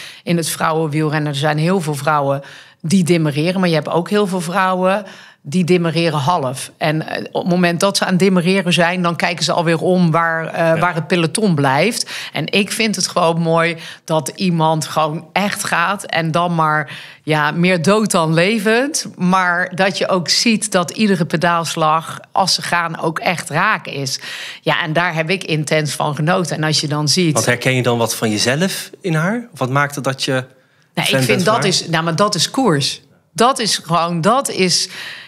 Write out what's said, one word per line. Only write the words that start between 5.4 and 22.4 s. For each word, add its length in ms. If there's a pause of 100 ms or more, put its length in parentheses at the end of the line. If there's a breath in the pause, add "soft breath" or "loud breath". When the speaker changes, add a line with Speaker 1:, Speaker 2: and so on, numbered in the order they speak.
Speaker 1:
die 180
dimmereren 560
half. 580
En, 320
eh, 220
op 120
het 80
moment 280
dat 180
ze 60
aan 60
het 100
dimmereren 540
zijn, 280
dan 140
kijken 280
ze 80
alweer 280
om 320
waar, 360
eh, 60 (120)
Speaker 2:
Ja. 120
Speaker 1:
waar 180
het 120
peloton 480
blijft. 560 (220 loud breath)
En 180
ik 200
vind 240
het 120
gewoon 340
mooi 360 (260 loud breath)
dat 320
iemand 500
gewoon 480
echt 300
gaat 400
en 280
dan 240
maar, 440 (240 loud breath)
ja, 280
meer 300
dood 300
dan 220
levend. 720 (100)
Maar 580
dat 220
je 120
ook 200
ziet 420
dat 200
iedere 340
pedaalslag, 960 (120)
als 220